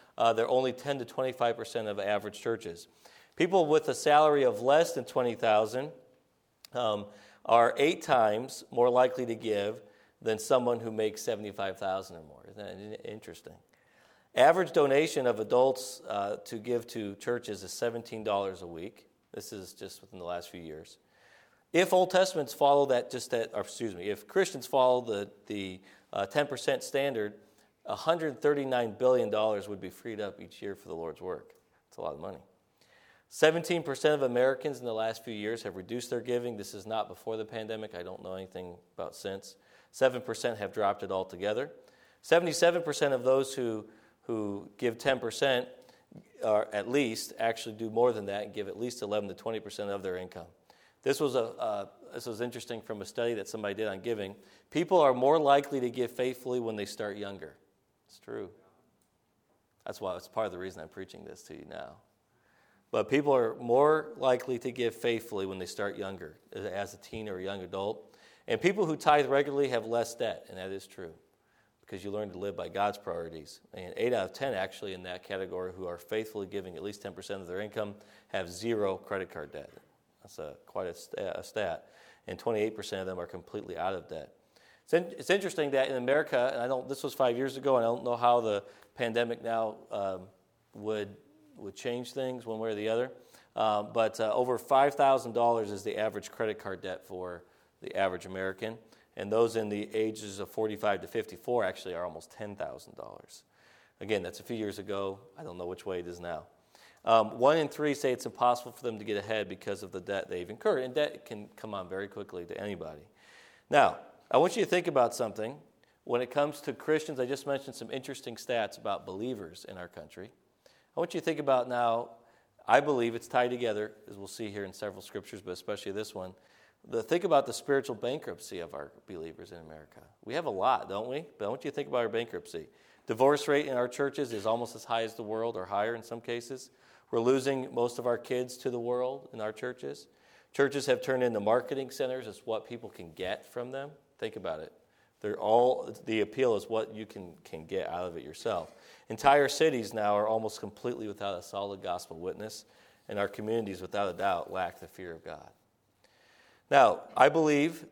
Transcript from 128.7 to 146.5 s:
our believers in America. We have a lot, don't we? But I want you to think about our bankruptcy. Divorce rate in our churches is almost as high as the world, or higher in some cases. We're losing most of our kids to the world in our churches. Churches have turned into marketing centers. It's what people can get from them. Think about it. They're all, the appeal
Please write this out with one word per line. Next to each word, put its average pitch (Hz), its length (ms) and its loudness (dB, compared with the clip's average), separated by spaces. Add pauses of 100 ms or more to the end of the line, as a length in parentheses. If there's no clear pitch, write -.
our 71 180 -12 (160)
believers 85 440 -12
in 85 60 -14
America. 78 420 -20 (240)
We 113 100 -8
have 165 120 -4
a 135 40 -2
lot, 107 380 2
don't 107 200 -4
we? 147 160 -6 (140)
But 104 80 -4
I - 20 -2
want 127 160 -4
you 147 60 -4
to - 40 -6
think 143 140 -6
about 127 100 0
our 117 100 2
bankruptcy. 98 580 -6 (420)
Divorce 135 400 4
rate 147 180 4
in 135 100 -2
our 123 120 2
churches 139 440 -2
is 104 140 -4
almost 113 300 0
as 107 80 -16
high 113 180 0
as 113 140 -6
the 117 80 -8
world, 110 320 -2
or 92 100 -8
higher 104 300 0
in 113 80 -12
some 117 160 -10
cases. 120 500 -8 (400)
We're 117 100 2
losing 131 540 4
most 120 240 0
of 123 80 -2
our 120 100 2
kids 127 420 -4
to 131 120 -4
the 120 100 -2
world 127 520 -2
in 117 80 -10
our 107 120 -4
churches. 127 540 -10 (460)
Churches 139 340 2
have 127 160 4
turned 131 200 2
into 117 180 2
marketing 123 500 2
centers. 127 360 -4
It's - 200 -12
what 110 200 -4
people 117 220 -12
can 85 240 -16
get 92 400 -6
from 123 180 -8
them. 139 200 -10 (280)
Think 110 180 -8
about 85 240 -6
it. 80 120 -14 (480)
They're 104 180 -2
all, 123 560 4 (120)
the 110 160 4
appeal 117 340 2